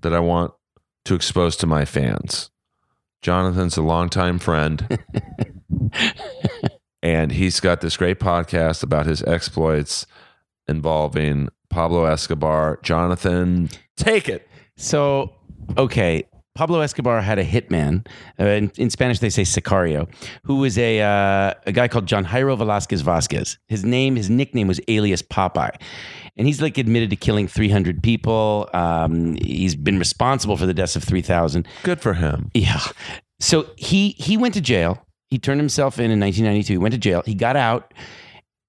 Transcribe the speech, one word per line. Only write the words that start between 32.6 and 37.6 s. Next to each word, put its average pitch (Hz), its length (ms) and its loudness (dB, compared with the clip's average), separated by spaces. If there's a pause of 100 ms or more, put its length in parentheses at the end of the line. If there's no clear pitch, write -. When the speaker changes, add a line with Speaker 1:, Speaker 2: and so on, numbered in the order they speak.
Speaker 2:
So - 360 0
he, 196 360 2
he - 260 -2
went 233 160 0
to 202 80 -2
jail. 98 440 0 (240)
He 127 100 0
turned 139 200 0
himself 143 400 0
in 117 120 2
in 107 80 2
nineteen 101 260 2
ninety-two. 104 280 0
He 92 40 2
went 101 160 0
to 127 60 -2
jail. 92 260 2
He 110 80 -4
got 117 220 0
out, 123 380 0 (760)